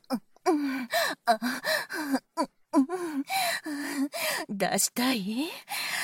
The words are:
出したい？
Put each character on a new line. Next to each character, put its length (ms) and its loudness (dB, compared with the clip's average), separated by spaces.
出 300 0
し 140 2
た 200 2
い？ 360 -2